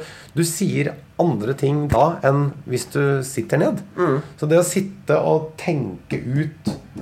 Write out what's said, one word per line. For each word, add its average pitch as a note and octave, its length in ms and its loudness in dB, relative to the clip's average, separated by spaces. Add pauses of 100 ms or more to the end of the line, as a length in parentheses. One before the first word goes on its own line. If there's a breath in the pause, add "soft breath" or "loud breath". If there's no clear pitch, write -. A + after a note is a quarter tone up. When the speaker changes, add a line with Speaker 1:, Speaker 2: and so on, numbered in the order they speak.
(320 loud breath)
Speaker 1:
du D#3+ 120 0
sier C#3+ 460 0 (260)
andre A#2+ 380 0
ting C#3+ 340 0
da D3 360 4
enn C#3 240 4 (160)
hvis B2 260 -4
du C#3+ 120 -2 (220)
sitter C3+ 380 0
ned. B3 200 0 (120)
Speaker 2:
Mm. D3+ 260 0 (160)
Speaker 1:
Så D3+ 140 -4
det E3 100 6
å F3 60 4
sitte - 520 -2
og D#3 380 2
tenke A#2+ 640 -4
ut C#3+ 560 -4 (280)